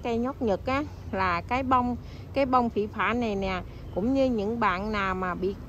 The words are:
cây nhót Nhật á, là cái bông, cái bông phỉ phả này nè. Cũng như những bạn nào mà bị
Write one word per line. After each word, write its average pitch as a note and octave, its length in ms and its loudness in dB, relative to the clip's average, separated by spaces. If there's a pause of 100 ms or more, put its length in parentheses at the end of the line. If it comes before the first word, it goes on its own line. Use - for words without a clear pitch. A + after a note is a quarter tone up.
cây A#3 140 0
nhót B3 240 -2
Nhật G3+ 240 0
á, C4+ 180 0 (280)
là F#3 300 0
cái B3+ 220 -2
bông, B3 320 2 (380)
cái C#4 120 4
bông B3 240 4
phỉ G#3+ 180 0
phả G#3 260 0
này A3+ 220 0
nè. F#3 260 -2 (340)
Cũng A3 180 2
như C4+ 120 6
những A#3 340 0
bạn G3+ 320 2
nào G3 240 0
mà F#3 200 0
bị F3+ 200 -2 (140)